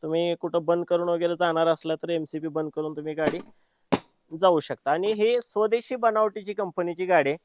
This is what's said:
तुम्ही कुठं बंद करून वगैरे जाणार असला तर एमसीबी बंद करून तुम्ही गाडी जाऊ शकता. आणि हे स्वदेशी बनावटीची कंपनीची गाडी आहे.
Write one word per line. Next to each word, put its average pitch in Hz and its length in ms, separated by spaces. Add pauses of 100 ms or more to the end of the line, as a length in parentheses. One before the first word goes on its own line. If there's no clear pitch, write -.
तुम्ही 165 320
कुठं 170 300
बंद 170 200
करून 175 240
वगैरे 170 300
जाणार 165 280
असला 160 280
तर 160 160
एमसीबी 160 380
बंद 156 220
करून 156 260
तुम्ही 151 180
गाडी 151 240 (1000)
जाऊ 175 200
शकता. 139 320
आणि 190 200
हे 220 280
स्वदेशी 226 560
बनावटीची 214 580
कंपनीची 180 520
गाडी 160 240
आहे. 151 140